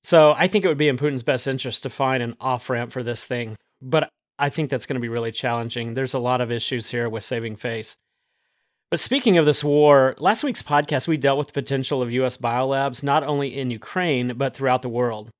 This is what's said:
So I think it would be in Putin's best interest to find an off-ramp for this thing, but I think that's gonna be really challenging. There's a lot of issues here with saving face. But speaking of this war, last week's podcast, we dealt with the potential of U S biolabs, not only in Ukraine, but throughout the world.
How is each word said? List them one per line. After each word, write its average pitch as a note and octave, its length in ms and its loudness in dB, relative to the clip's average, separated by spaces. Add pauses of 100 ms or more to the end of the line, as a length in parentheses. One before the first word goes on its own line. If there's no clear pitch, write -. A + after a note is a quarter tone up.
So D3+ 340 6
I F#3 100 2
think F#3+ 160 0
it F#3+ 40 2
would D3+ 100 2
be D3+ 120 4
in B2+ 100 0
Putin's C#3 240 -2
best C3+ 240 0
interest C3 340 -4
to B2+ 80 -6
find C3 320 0
an A#2 180 -6
off-ramp B2 520 -4
for B2 100 -8
this A#2 240 -6
thing, A#2 300 -6 (260)
but D3 280 -2 (280)
I C#3+ 120 0
think D3 200 -4
that's C3 160 -4
gonna C3 140 -4
be A#2 100 -4
really A#2 220 -4
challenging. A#2 640 -4
There's C3 180 -4
a C3+ 60 -2
lot B2 200 0
of A#2+ 120 -2
issues A#2 380 -4
here A#2+ 200 -4
with G#2+ 140 -6
saving A2+ 320 -6
face. A2+ 400 -8 (960)
But E3+ 80 2
speaking A#3 400 4
of D3 80 6
this D3 160 2
war, C#3+ 560 6
last G3 240 0
week's C#4 180 -4
podcast, D3 460 0
we D#3+ 100 0
dealt C3+ 220 2
with C#3+ 80 -4
the - 60 -20
potential C3+ 500 -2
of A#2 80 -4
U B2+ 140 0
S B2 120 -4
biolabs, C3 640 -2
not C#3+ 220 2
only C#3+ 340 -2
in C3 140 -4
Ukraine, B2 640 -2
but C3+ 200 -4
throughout B2+ 280 0
the B2+ 40 -8
world. A2+ 520 -4